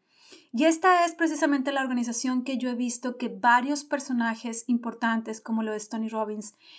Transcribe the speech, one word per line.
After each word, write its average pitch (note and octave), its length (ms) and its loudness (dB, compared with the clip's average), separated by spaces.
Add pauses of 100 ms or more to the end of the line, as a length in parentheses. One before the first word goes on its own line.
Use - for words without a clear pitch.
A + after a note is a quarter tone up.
(520)
Y B3 120 2
esta E4+ 400 6
es E4 100 -2
precisamente D4 580 0
la C4+ 100 0
organización B3 640 -2
que C4 120 -4
yo B3 140 -2
he A#3+ 40 -4
visto A#3+ 420 -4
que A#3+ 120 -4
varios B3 560 2
personajes A#3 840 -4
importantes, A3+ 720 -2
como A3 220 -4
lo A3 100 -4
es G#3+ 160 -6
Tony A3 200 -6
Robbins G#3+ 460 -6 (240)